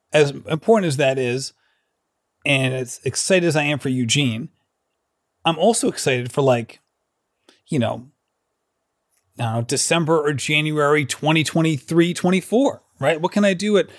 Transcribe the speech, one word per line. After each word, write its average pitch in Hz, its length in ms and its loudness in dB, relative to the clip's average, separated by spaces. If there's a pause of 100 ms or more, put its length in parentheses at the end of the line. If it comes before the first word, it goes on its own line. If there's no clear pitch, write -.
(120)
as 147 180 4
important 165 580 0
as 139 80 -2
that 135 200 2
is, 131 360 -4 (920)
and 131 300 0
as 127 300 -8
excited 175 420 0
as 156 80 2
I 147 100 0
am 147 140 -2
for 139 100 -6
Eugene, 127 600 0 (960)
I'm 160 140 0
also 220 300 2
excited 127 440 -2
for, 143 100 0
like, 120 380 0 (880)
you 156 100 -2
know, 117 300 -4 (1300)
I 123 60 -4
don't 113 100 -4
know, 117 80 -2
December 160 580 0
or 147 120 0
January 151 720 0
twenty 156 380 0
twenty-three, 165 680 0
twenty-four, 196 680 0 (160)
right? 156 220 0
What 180 120 -2
can 208 120 2
I 196 100 4
do 202 220 0
at, 170 120 2 (100)